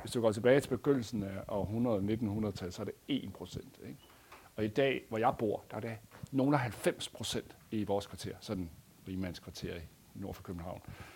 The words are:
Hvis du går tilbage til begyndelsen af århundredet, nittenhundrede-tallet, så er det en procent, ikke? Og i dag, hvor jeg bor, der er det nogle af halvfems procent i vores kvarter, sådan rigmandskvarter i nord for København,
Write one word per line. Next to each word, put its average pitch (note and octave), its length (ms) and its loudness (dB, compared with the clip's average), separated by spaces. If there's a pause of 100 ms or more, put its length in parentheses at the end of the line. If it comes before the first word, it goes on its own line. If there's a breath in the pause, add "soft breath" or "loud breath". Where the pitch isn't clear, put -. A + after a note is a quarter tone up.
Hvis G#2+ 100 -8
du A#2+ 100 2
går A2 100 8
tilbage A#2+ 280 8
til C3+ 100 0
begyndelsen A#2+ 540 2
af G2 240 -4
århundredet, G#2 560 2
nittenhundrede-tallet, G#2 720 0
så - 80 -8
er G2+ 40 -4
det - 80 -6 (140)
en B2+ 240 -2
procent, - 560 -12
ikke? C#3 120 -12 (560 soft breath)
Og G#2+ 100 0
i - 20 0
dag, C3+ 420 2
hvor A2 80 -2
jeg A#2 220 4
bor, G#2+ 320 0
der A2+ 60 -6
er A2 40 -4
det A2+ 160 -6 (340 loud breath)
nogle C3+ 240 4
af C3+ 60 4
halvfems - 480 0
procent - 480 -6 (140)
i G#2+ 120 0
vores G2 240 0
kvarter, - 320 -8
sådan F#2 300 -4 (380)
rigmandskvarter F2+ 680 -6
i F2 60 -8 (340)
nord G2 180 -8
for - 100 -12
København, F2 380 -8 (340 loud breath)